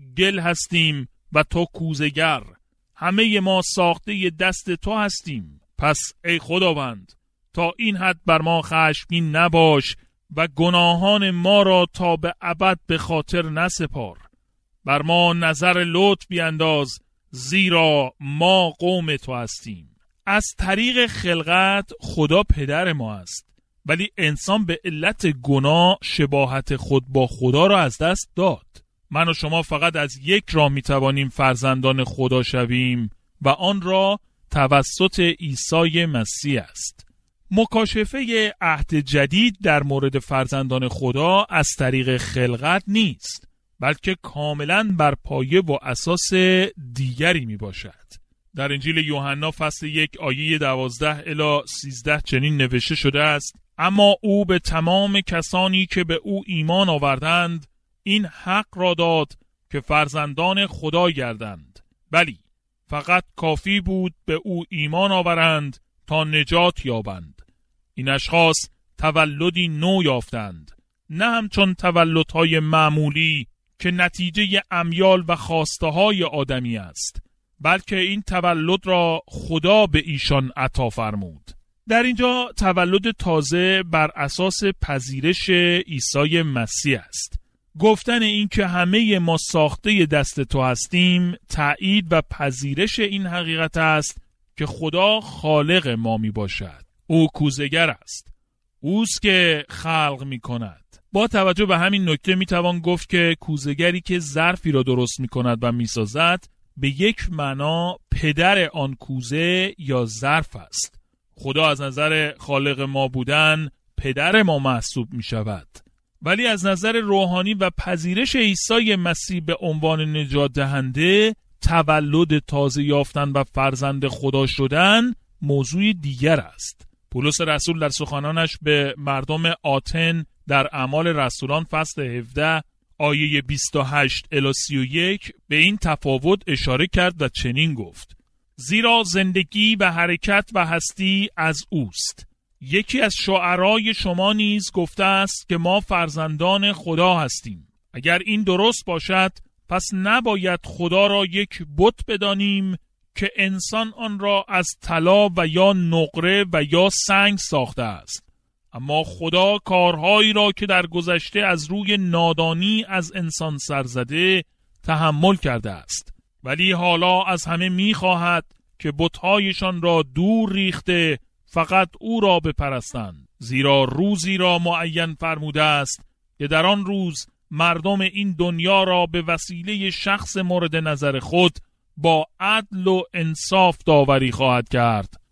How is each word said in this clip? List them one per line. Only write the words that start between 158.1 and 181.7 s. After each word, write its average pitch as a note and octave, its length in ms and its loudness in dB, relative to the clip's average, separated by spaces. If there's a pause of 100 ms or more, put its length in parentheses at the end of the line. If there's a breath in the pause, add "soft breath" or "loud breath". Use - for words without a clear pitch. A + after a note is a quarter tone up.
اما C#3+ 300 -2
خدا F3+ 540 2
کارهایی F#3 760 4
را G#3 180 4
که G3+ 140 -4
در F#3 200 2
گذشته F3 540 -2
از F3 320 -2
روی G3+ 260 0
نادانی E3+ 880 0
از F#3 280 -4
انسان D#3+ 420 -6
سر C#3 260 -4
زده، D3 600 0 (400)
تحمل D#3+ 520 2
کرده A#2+ 360 -4
است، - 420 -12 (300)
ولی E3 280 0
حالا F3+ 520 2
از F3+ 220 -4
همه E3+ 240 -4
می‌خواهد F3+ 760 0 (340)
که D3+ 180 -6
بت‌هایشان F#3 840 0
را E3+ 220 2 (120)
دور G#3 380 2
ریخته F3 680 0 (260)
فقط F3+ 440 0 (100)
او A3+ 200 -2
را F#3+ 200 4
بپرستند، B2+ 880 -6 (100)
زیرا C3+ 460 2
روزی F3+ 540 0
را F3+ 220 2
معین E3 540 -2
فرموده D#3 480 -4
است D3 400 0 (360)
که C#3+ 100 -6
در D#3+ 180 2
آن G3+ 200 2
روز F#3 420 -4 (240)
مردم E3+ 500 0
این F#3+ 380 -2
دنیا F3 440 2
را F3+ 220 2
به E3+ 160 -4
وسیله F3 680 -4
شخص - 480 -4
مورد F3+ 380 0
نظر D3 440 -2
خود E3 340 2 (440)